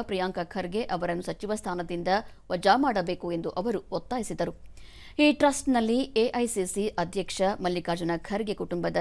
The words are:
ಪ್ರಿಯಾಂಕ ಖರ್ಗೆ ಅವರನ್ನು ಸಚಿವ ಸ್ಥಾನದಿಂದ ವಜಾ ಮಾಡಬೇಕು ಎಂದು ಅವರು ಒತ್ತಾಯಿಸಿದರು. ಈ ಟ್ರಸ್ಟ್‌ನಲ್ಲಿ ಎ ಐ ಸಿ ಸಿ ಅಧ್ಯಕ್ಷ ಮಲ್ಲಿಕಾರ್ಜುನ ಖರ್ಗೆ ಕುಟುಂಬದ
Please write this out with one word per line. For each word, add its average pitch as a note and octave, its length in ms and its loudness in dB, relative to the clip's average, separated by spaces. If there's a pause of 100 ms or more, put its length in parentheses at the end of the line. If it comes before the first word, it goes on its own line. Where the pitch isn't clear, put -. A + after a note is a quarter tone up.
ಪ್ರಿಯಾಂಕ F#3 420 -2
ಖರ್ಗೆ F3+ 380 -4
ಅವರನ್ನು F3 420 -4
ಸಚಿವ G3+ 320 -4
ಸ್ಥಾನದಿಂದ F3 520 -4 (440)
ವಜಾ F#3+ 240 6
ಮಾಡಬೇಕು F#3 560 0
ಎಂದು E3 180 -2
ಅವರು G#3 420 -2
ಒತ್ತಾಯಿಸಿದರು. E3+ 840 -4 (460)
ಈ D4 120 8
ಟ್ರಸ್ಟ್‌ನಲ್ಲಿ C4 680 4
ಎ A#3+ 360 2
ಐ A#3+ 100 2
ಸಿ G3+ 200 0
ಸಿ G3+ 220 -2
ಅಧ್ಯಕ್ಷ F#3 540 -2 (200)
ಮಲ್ಲಿಕಾರ್ಜುನ F3 560 0
ಖರ್ಗೆ G3+ 360 -4
ಕುಟುಂಬದ F3 480 -2